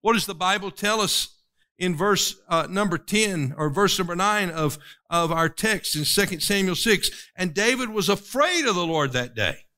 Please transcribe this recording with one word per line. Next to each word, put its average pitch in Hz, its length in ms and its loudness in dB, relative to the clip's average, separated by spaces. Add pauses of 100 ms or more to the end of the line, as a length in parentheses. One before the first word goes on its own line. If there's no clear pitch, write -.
What 220 100 2
does 214 140 0
the 196 80 -10
Bible 185 360 0
tell 214 300 0
us - 400 -2 (380)
in 180 180 -2
verse, 190 400 2 (120)
uh, 165 200 0
number 196 300 0
ten 185 580 -2
or 151 140 -2
verse 190 280 2
number 175 160 -4
nine 196 360 0
of, 156 280 -2 (300)
of 170 240 0
our 165 160 2
text 208 480 -2
in 151 80 -2
Second 185 380 0
Samuel 190 340 2
six? - 340 2 (240)
"And 180 200 -4
David 240 340 0
was 202 220 0
afraid 294 560 0
of 208 80 2
the 175 120 -2
Lord 151 260 0
that 123 220 -2
day." 95 300 -2 (140)